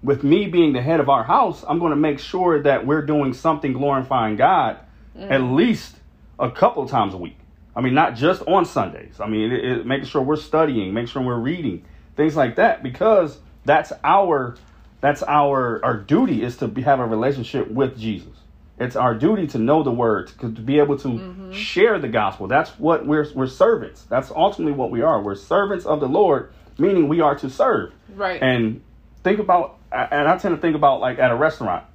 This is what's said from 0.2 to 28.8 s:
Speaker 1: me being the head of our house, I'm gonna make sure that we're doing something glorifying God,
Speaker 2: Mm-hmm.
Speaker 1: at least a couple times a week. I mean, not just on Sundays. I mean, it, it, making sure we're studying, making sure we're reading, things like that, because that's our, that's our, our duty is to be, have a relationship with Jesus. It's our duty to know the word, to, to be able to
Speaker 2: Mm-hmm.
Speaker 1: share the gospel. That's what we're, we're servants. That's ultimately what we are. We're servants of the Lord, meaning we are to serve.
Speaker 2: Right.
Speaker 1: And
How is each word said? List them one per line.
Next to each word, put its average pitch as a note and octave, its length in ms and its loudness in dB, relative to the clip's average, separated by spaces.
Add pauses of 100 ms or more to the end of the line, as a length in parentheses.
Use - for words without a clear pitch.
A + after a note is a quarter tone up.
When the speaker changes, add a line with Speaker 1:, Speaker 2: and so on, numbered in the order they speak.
Speaker 1:
me E3+ 240 4
being E3 280 4
the B2+ 80 0
head D#3 180 2
of C3 80 0
our B2+ 160 2
house, G#3 420 0
I'm E3+ 140 -2
gonna D#3+ 160 0
make D3 240 0
sure F3 420 0
that C#3 240 2
we're D3+ 180 0
doing C#3+ 300 0
something D3+ 380 -2
glorifying B2+ 640 -2
God, C#3 420 2 (400)
Speaker 2:
Mm-hmm. - 140 -6
Speaker 1:
at C3+ 100 2
least D#3+ 540 0 (420)
a B2+ 120 -2
couple E3 380 0
times G2 260 -2
a - 40 -14
week. E2+ 180 -12 (400)
I A#2+ 40 -4
mean, B2+ 140 0
not D3+ 220 2
just D3+ 260 0
on F3+ 220 2
Sundays. - 560 -6
I G2+ 80 -8
mean, A2 240 -2
it, B2 120 -4
it, A#2 220 -4
making C3+ 200 -4
sure D3 160 -2
we're D3 140 0
studying, C#3 560 -2
making A#2 160 -4
sure C3 140 -6
we're B2 160 -4
reading, B2+ 460 -6 (320)
things D3+ 200 0
like B2 200 0
that, G3 260 2
because F3 560 2 (260)
that's D3+ 280 2 (100)
our, D3+ 540 2 (440)
that's C#3 220 0
our, C#3 600 0
our B2 120 0
duty D3 460 0
is A#2+ 160 -6
to A#2+ 100 -4
be, A2+ 140 -6
have C3+ 180 2
a B2 60 -2
relationship A#2 640 -4
with - 280 -2
Jesus. G#2+ 340 -8 (480)
It's B2 160 -6
our B2 180 0
duty F3+ 340 0
to - 100 -6
know C#3+ 240 2
the C#3 100 -2
word, A2 360 0 (120)
to, A#2 120 -6
to A2+ 80 -14
be C3+ 180 0
able C#3+ 200 4
to C#3 100 -8
Speaker 2:
Mm-hmm. G2+ 440 -8
Speaker 1:
share G3+ 460 0
the C3+ 100 -4
gospel. G#2 400 -2
That's D3 300 0
what D3+ 280 0
we're, D3 280 0
we're C3 140 -2
servants. F#3 600 0
That's B2+ 220 -2
ultimately E3 420 0
what B2+ 180 -4
we A#2 120 -2
are. D3 200 2
We're G2 120 -4
servants G3 520 -2
of D3+ 140 -2
the C3+ 80 -2
Lord, D#3 440 2 (260)
meaning E3+ 300 2
we E3 120 0
are C#3+ 160 2
to C3+ 140 -8
serve. B2+ 420 0 (220)
Speaker 2:
Right. F#3 280 -6
Speaker 1:
And A#2+ 400 0 (420)